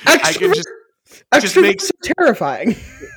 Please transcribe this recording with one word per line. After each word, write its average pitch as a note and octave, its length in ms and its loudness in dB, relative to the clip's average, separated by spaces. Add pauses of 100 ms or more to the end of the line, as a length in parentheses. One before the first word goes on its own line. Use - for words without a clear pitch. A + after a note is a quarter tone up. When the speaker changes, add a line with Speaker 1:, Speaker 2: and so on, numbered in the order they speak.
Speaker 1:
I D4+ 120 4
can D#3+ 160 0
Speaker 2:
Extroverts, F#4 220 0
Speaker 1:
just, - 120 -6 (760)
just G3+ 140 -2
make F4+ 220 4
Speaker 2:
extroverts - 120 -8
are - 280 -6
terrifying. G#3 640 0
<laughs> - 40 -20 (320)